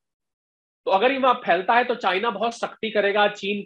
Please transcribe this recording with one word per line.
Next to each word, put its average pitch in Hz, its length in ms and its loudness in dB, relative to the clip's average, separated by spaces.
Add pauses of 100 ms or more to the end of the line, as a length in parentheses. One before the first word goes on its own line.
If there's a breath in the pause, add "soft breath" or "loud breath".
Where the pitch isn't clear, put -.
(840)
तो 165 60 -2
अगर 196 220 4
ये 269 60 -4
वहां 254 160 4
फैलता 190 400 0
है 247 100 4
तो 240 100 -2
चाइना 202 360 -2
बहुत 220 240 -4
सख्ती - 360 -8
करेगा 202 380 2
चीन 202 380 -6